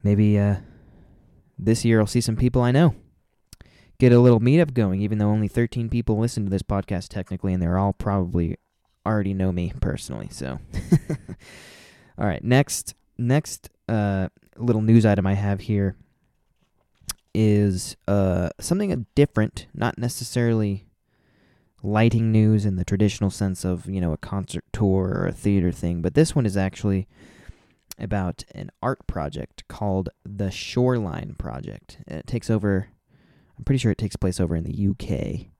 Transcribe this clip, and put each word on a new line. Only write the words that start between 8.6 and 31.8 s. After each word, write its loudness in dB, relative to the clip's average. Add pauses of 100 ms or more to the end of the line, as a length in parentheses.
already 0
know 0
me -4
personally, -6
so. -10 (800)
<laughs> -20
All 0
right, -4
next, 0 (240)
next, -2 (160)
uh, 0 (260)
little 2
news 8
item 4
I 2
have -2
here -2 (1400)
is, 2 (100)
uh, 2 (100)
something -2
different, 0
not -4
necessarily -2 (960)
lighting 2
news 4
in 0
the -2
traditional 0
sense -4
of, -4
you -6
know, -2
a -4
concert -10
tour 0
or -2
a -4
theater 0
thing, -4
but -2
this 2
one 2
is -2
actually -2 (880)
about -6 (100)
an -14 (140)
art -6
project -10
called -4 (160)
The -6
Shoreline -4
Project. -12